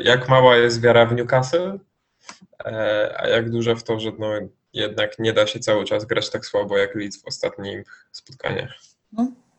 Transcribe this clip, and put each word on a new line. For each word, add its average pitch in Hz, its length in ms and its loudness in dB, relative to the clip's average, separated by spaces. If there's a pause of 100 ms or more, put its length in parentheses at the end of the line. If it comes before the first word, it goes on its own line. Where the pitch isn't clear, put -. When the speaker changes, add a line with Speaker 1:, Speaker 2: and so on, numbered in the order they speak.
Speaker 1:
jak 127 260 2
mała 127 280 8
jest 120 240 4
wiara 117 260 6
w 120 80 0
Newcastle, 135 640 -2 (880)
e, 107 540 -2
a - 100 -4
jak 117 220 0
duża 117 240 0
w 117 80 -14
to, 110 180 -4
że, 110 180 -6
no, 107 80 -6 (460)
jednak 107 460 -4
nie 113 140 0
da 107 140 4
się 107 120 -8
cały 104 260 0
czas 107 200 -4
grać 107 260 -4
tak - 160 -8
słabo 101 320 -2
jak 101 160 -2
Leeds 101 280 -8
w - 40 -18
ostatnich - 840 -10
spotkaniach. - 640 -10 (380)
Speaker 2:
No, 240 200 -4 (260)